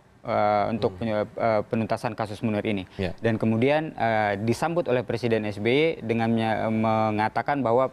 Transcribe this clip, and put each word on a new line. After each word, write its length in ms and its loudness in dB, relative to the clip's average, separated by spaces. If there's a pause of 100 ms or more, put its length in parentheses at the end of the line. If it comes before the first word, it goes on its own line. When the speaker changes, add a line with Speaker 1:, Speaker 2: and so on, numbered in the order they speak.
(200)
Speaker 1:
eh, 480 2
untuk 240 0
Speaker 2:
Hmm. 80 -14
Speaker 1:
penye-, 240 0 (160)
eh, 200 2 (120)
penuntasan 400 -2
kasus 320 -6
Munir 240 0
ini. 160 -2 (160)
Speaker 2:
Ya. 160 -2
Speaker 1:
Dan 240 0
kemudian, 560 0
eh, 480 0
disambut 480 0
oleh 80 2
Presiden 480 -2
S 80 -6
B 160 0
Y 320 2
dengan 320 2
menye-, 320 0
mengatakan 960 0
bahwa 280 4